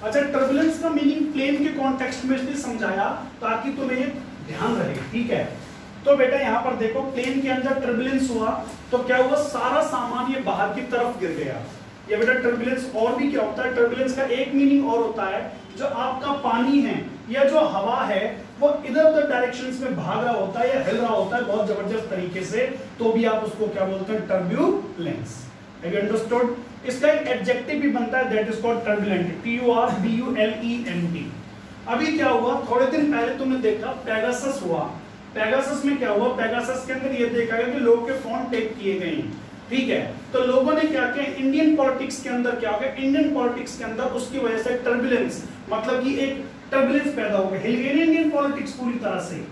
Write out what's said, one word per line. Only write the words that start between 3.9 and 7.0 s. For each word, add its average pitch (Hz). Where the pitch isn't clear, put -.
ये 262
ध्यान 226
रहे, 190
ठीक 233
है। -
तो 285
बेटा 262
यहाँ 240
पर 247
देखो, 220